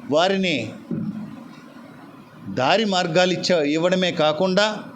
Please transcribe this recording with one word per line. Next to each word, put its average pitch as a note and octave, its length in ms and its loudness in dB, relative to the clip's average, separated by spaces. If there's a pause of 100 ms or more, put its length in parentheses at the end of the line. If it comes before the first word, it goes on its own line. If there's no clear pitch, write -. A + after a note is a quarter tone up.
(100)
వారిని E3+ 600 0 (1800)
దారి C#3+ 360 2
మార్గాలు F3+ 480 2
ఇచ్చ-, E3+ 300 2
ఇవ్వడమే E3+ 500 2
కాకుండా F#3 680 0 (180)